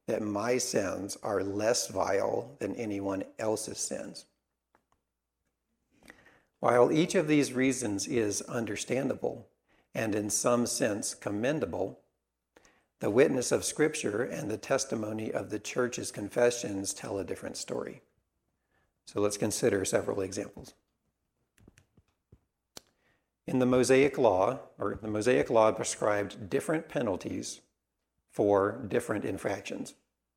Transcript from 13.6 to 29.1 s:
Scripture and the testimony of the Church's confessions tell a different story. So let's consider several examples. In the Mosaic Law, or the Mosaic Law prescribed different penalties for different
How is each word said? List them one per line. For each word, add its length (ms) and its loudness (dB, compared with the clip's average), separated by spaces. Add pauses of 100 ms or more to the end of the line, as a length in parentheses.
Scripture 560 -2
and 300 -6
the 60 -4
testimony 720 -4
of 180 -6
the 80 -4
Church's 540 -4
confessions 840 0
tell 240 -8
a 80 -4
different 320 -10
story. 460 -8 (1000)
So 140 -6
let's 180 0
consider 460 0
several 380 0
examples. 520 -8 (2750)
In 140 0
the 60 4
Mosaic 520 6
Law, 420 4 (180)
or 240 -4
the 80 -6
Mosaic 400 2
Law 240 6
prescribed 760 -2
different 380 -2
penalties 720 -4 (680)
for 580 4
different 380 -2